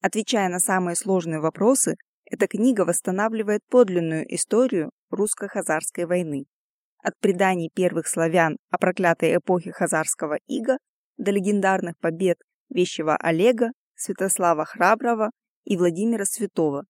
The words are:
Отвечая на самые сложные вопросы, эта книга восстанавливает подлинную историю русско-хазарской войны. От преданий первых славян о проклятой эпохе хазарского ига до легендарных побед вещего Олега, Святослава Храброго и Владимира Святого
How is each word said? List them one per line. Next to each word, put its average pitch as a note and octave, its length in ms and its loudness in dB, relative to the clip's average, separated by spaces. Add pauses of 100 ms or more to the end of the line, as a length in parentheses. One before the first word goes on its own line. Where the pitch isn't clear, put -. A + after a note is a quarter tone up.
Отвечая G3+ 480 -2
на F3+ 100 -4
самые F3+ 360 0
сложные E3+ 440 -2
вопросы, G3 560 2 (300)
эта - 220 -2
книга G#3 380 2
восстанавливает G#3 840 -2
подлинную F3 640 2
историю G3+ 580 0 (180)
русско-хазарской F3+ 960 -4
войны. D#3+ 400 -2 (540)
От - 200 -6
преданий F#3 540 2
первых E3+ 340 0
славян E3 500 2 (120)
о - 80 -4
проклятой F3 600 2
эпохе F3+ 340 0
хазарского D#3 760 -2
ига A#3 320 -2 (400)
до G3+ 140 -2
легендарных F#3+ 680 0
побед E3+ 380 0 (320)
вещего D#3+ 480 0
Олега, A3+ 540 2 (240)
Святослава F3+ 680 -2
Храброго A3 680 0 (320)
и G3 140 -2
Владимира G3 480 0
Святого D#3 640 -4